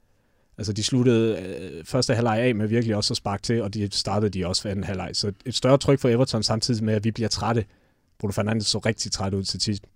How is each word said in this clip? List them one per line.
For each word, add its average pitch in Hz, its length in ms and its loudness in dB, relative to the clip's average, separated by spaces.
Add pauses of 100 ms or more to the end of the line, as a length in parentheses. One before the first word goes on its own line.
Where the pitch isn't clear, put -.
(580)
Altså, 107 160 -4
de 104 100 -4
sluttede, 113 580 4
øh, 82 440 -10
første 127 300 0
halvleg 113 240 2
af 123 160 2
med 107 120 0
virkelig 113 280 2
også 107 180 0
at - 40 -2
sparke 101 240 -4
til, 117 200 0
og 101 120 -4
de 104 180 -2
startede 104 380 0
de 92 180 -2
også 92 140 -2
for 107 80 -6
anden 98 140 -2
halvleg. 92 300 -6
Så 101 180 -2 (140)
et 123 100 -4
større 135 220 6
tryk 139 220 2
for 127 100 2
Everton, 117 340 2
samtidig 113 400 0
med, 107 100 2
at 104 100 2
vi 113 80 2
bliver 110 180 -2
trætte. 110 360 0 (540)
Bruno 101 120 -2
Fernandes 107 360 0
så 110 120 0
rigtig 110 320 -2
træt 98 220 -2
ud 98 100 -2
til - 180 -6
sidst. 104 220 -2 (120)